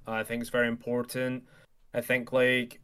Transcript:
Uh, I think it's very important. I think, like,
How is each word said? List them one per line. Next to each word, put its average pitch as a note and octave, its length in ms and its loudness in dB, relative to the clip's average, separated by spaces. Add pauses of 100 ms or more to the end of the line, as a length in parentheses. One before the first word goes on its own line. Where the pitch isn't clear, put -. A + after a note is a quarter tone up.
Uh, A2+ 60 -6
I A2 140 0
think A#2 160 -4
it's A#2 80 -8
very A#2+ 180 2
important. B2 800 -4 (480)
I A#2+ 80 -2
think, B2+ 320 -2
like, B2+ 500 4